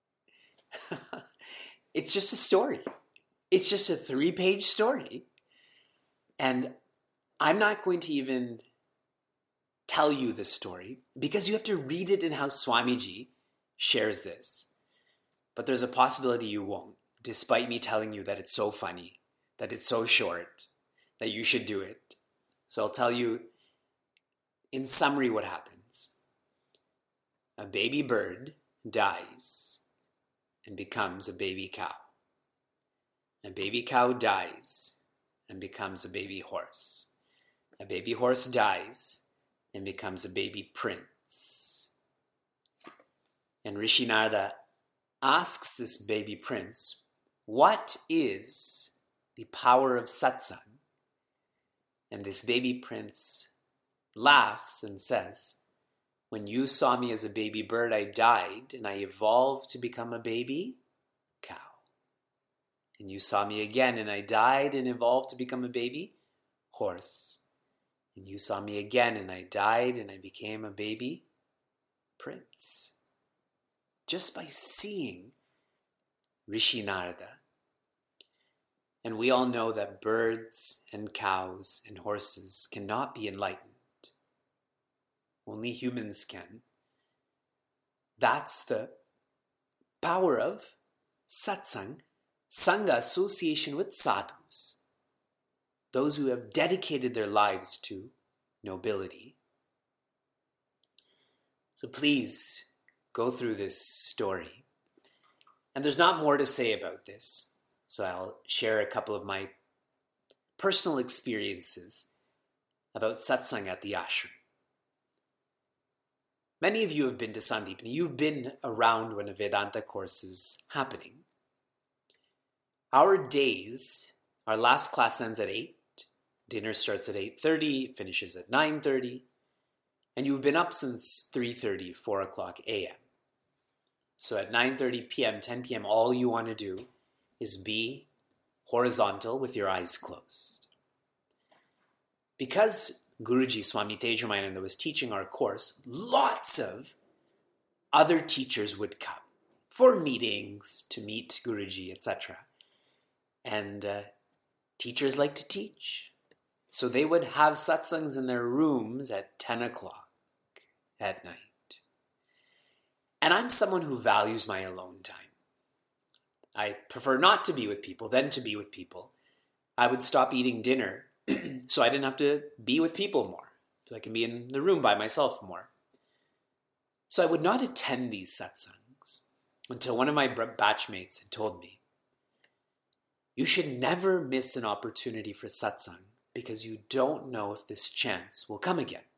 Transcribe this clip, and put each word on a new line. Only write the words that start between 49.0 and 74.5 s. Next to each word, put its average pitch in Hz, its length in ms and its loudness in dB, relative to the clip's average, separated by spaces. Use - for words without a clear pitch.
the 113 100 -18
power 127 520 2
of 120 80 -6
satsang?" - 760 0
And 101 160 -12
this 98 180 2
baby 127 300 0
prince - 760 -8
laughs 113 680 4
and 101 180 -10
says, - 560 -2
"When 107 180 -8
you 123 200 -2
saw 127 300 4
me 123 140 -4
as 110 120 -2
a 107 60 -4
baby 110 320 -6
bird, 113 320 -2
I 107 120 0
died 107 680 2
and 117 140 -10
I 101 80 -6
evolved 120 760 2
to - 80 -6
become 120 340 -8
a 113 80 -8
baby 120 580 -6
cow. - 380 -20
And 98 120 -16
you 98 80 -12
saw 101 260 2
me 107 160 -4
again 120 360 2
and 107 140 -6
I 101 100 -4
died 131 540 4
and 127 120 -2
evolved 123 420 0
to - 60 -8
become 127 280 -8
a 123 60 -8
baby 123 460 -6
horse. - 680 -8
And 95 120 -20
you 98 100 -14
saw 101 220 -2
me 104 180 -8
again 117 380 0
and 95 160 -10
I 90 120 -12
died 113 520 0
and 101 160 -12
I 98 60 -18
became 107 480 -12
a 104 60 -12
baby 110 540 -8
prince." - 800 -6
Just - 280 2
by - 80 -12
seeing 135 880 4